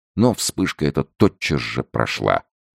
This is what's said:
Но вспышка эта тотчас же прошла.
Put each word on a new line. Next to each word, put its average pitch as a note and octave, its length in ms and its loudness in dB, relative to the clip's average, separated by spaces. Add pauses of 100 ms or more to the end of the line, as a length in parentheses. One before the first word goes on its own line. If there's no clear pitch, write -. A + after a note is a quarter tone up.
(160)
Но A2+ 180 4
вспышка - 520 -4
эта C#2+ 180 0
тотчас - 560 0
же A#1 240 -6
прошла. G1+ 600 -2 (320)